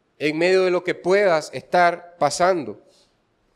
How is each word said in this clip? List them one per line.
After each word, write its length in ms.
en 180
medio 260
de 80
lo 120
que 120
puedas 580
estar 640
pasando. 640